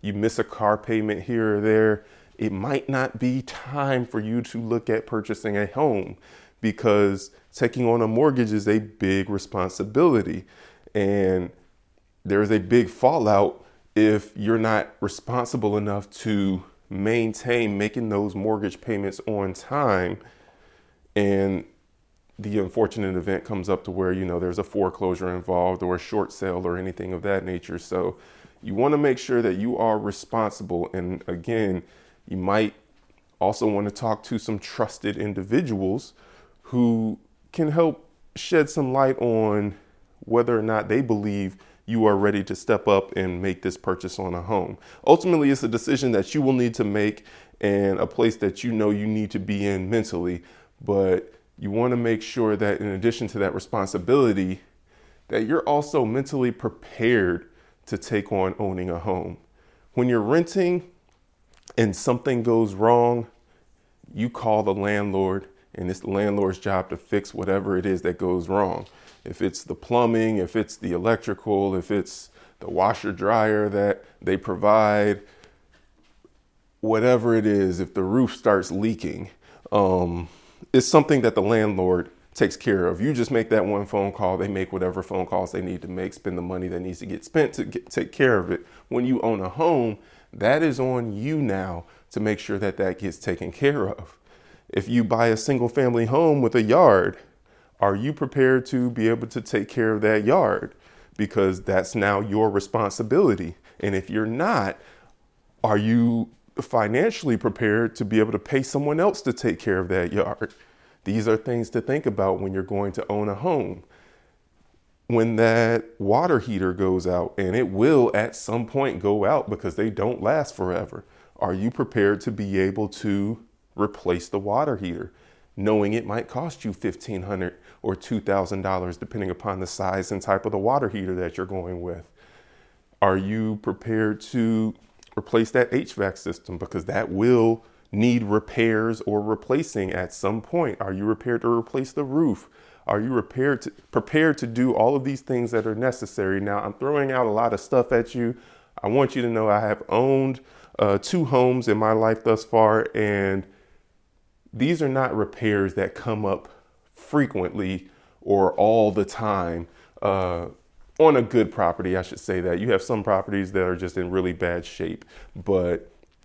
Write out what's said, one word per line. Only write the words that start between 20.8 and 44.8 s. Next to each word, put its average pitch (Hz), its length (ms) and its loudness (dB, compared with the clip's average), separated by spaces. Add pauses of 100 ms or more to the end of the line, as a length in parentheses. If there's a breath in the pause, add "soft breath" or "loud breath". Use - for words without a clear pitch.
And 98 480 0 (760)
the 104 220 -2
unfortunate 98 560 0
event 90 300 -2
comes 95 240 -6
up 92 160 -2
to 98 60 -8
where, 92 200 0
you 92 140 -2
know, 87 120 -2
there's 90 220 -4
a 98 40 0
foreclosure 92 720 -2
involved 90 480 -2
or 90 140 -2
a 90 40 -4
short - 340 -4
sale 92 340 -4
or 87 100 -2
anything 92 360 -8
of 85 80 -8
that 95 240 -2
nature. 90 340 -8
So 92 380 -4 (440 loud breath)
you 101 140 -8
wanna 139 220 2
make 143 200 2
sure 123 240 0
that 101 140 2
you 107 220 -4
are 110 200 2
responsible. 101 960 -4
And 90 340 -6
again, 92 560 -2 (440 soft breath)
you - 80 -8
might 101 380 0 (640)
also 107 260 0
wanna 104 260 0
talk 110 320 -4
to 120 140 -6
some 104 220 -6
trusted - 560 -6
individuals 104 1000 -2 (500 soft breath)
who 117 540 0 (360)
can 156 180 0
help 160 380 0 (260)
shed 151 340 2
some 139 220 -2
light 135 300 2
on 107 520 2 (520 soft breath)
whether 117 340 2
or 107 40 -2
not 107 260 0
they 110 100 2
believe 104 560 -2 (300 soft breath)
you 113 180 0
are 104 140 6
ready 101 260 2
to 95 120 -8
step 104 300 0
up 98 300 4
and 90 260 -2
make 92 200 -4
this 92 160 -4
purchase 92 420 -6
on 92 140 -4
a 87 80 -6
home. 95 360 -4 (300 loud breath)